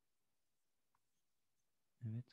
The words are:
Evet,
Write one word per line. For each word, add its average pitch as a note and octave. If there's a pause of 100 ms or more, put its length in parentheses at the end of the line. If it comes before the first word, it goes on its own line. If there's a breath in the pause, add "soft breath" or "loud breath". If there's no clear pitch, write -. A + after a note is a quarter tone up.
(2000)
Evet, A2+